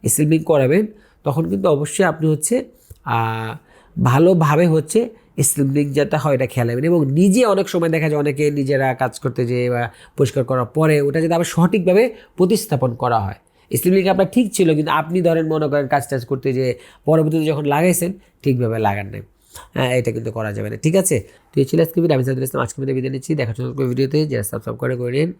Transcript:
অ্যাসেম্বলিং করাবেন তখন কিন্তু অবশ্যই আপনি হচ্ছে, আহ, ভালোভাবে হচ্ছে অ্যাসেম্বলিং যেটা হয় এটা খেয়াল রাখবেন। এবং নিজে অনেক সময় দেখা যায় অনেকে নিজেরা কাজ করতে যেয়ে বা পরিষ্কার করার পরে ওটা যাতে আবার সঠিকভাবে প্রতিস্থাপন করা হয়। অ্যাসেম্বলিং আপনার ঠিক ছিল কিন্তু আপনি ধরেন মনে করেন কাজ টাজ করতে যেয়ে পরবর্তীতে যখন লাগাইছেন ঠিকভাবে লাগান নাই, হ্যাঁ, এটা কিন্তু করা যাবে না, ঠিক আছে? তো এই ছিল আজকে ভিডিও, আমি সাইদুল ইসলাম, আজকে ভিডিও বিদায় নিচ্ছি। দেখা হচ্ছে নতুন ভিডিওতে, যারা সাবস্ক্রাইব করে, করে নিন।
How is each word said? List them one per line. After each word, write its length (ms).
অ্যাসেম্বলিং 420
করাবেন 420
তখন 260
কিন্তু 200
অবশ্যই 340
আপনি 240
হচ্ছে, 360
আহ, 520
ভালোভাবে 640
হচ্ছে 420
অ্যাসেম্বলিং 540
যেটা 280
হয় 180
এটা 100
খেয়াল 220
রাখবেন। 180
এবং 200
নিজে 400
অনেক 240
সময় 200
দেখা 200
যায় 100
অনেকে 320
নিজেরা 420
কাজ 260
করতে 260
যেয়ে 240
বা 200
পরিষ্কার 260
করার 220
পরে 360
ওটা 200
যাতে 120
আবার 120
সঠিকভাবে 720
প্রতিস্থাপন 580
করা 240
হয়। 160
অ্যাসেম্বলিং 380
আপনার 240
ঠিক 220
ছিল 220
কিন্তু 160
আপনি 300
ধরেন 260
মনে 200
করেন 200
কাজ 220
টাজ 160
করতে 280
যেয়ে 200
পরবর্তীতে 400
যখন 200
লাগাইছেন 480
ঠিকভাবে 360
লাগান 280
নাই, 140
হ্যাঁ, 220
এটা 160
কিন্তু 200
করা 220
যাবে 160
না, 60
ঠিক 200
আছে? 240
তো 400
এই 60
ছিল 160
আজকে 200
ভিডিও, 140
আমি 80
সাইদুল 200
ইসলাম, 200
আজকে 180
ভিডিও 140
বিদায় 160
নিচ্ছি। 240
দেখা 140
হচ্ছে 140
নতুন 240
ভিডিওতে, 380
যারা 180
সাবস্ক্রাইব 360
করে, 160
করে 160
নিন। 280